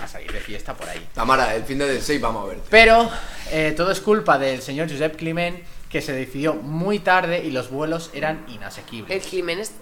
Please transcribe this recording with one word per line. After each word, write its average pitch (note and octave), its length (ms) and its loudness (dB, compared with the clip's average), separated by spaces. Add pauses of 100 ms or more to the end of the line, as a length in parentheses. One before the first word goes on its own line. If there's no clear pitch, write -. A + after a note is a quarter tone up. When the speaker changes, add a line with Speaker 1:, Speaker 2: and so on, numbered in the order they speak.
Speaker 1:
A - 60 -6
salir - 240 -8
de - 80 -4
fiesta G#2 340 -6
por - 140 -10
ahí. - 260 -8
Speaker 2:
Tamara, B2 420 2
el A2+ 100 -2
fin C3+ 120 -4
de C#3 220 0
seis C#3 220 0
vamos A2 240 -2
a - 20 -6
verte. F#2 220 -8
Speaker 1:
Pero, A3+ 400 10 (420)
eh, D#3 240 2
todo F3 160 2
es - 80 0
culpa G#3 380 4
del C3+ 240 0
señor D3 280 -2
Josep D3+ 280 -2
Climent, F3 420 -2 (300)
que D3 120 -2
se C#3+ 120 -4
decidió C#3 400 -2
muy E3+ 460 -2
tarde F3+ 440 2
y D#3 80 -4
los B2+ 180 -4
vuelos D#3 440 -4
eran D#3 340 -4
inasequibles. F#3+ 640 -10
Speaker 3:
El F#3+ 180 -4
Climent F3 300 -4
es G#3+ 120 -8 (100)